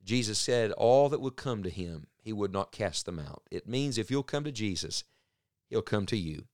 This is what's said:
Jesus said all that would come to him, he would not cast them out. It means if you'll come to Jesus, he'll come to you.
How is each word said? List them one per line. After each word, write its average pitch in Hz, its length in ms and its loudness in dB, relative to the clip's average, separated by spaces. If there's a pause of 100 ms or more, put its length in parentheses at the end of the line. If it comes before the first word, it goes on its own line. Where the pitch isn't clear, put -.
Jesus 107 360 2
said 117 340 2
all 135 340 8
that 139 140 0
would 131 160 -4
come 113 260 -4
to 90 60 -2
him, 82 380 -8 (100)
he 110 160 -8
would 101 180 -2
not 98 220 -2
cast 98 320 -2
them 87 120 -6
out. 73 320 -10
It - 160 -8
means 127 320 -2
if 113 140 -2
you'll 139 120 2
come 147 200 -4
to 151 80 -6
Jesus, 107 540 -4 (640)
he'll 110 120 0
come 104 260 0
to 117 100 0
you. 78 360 -6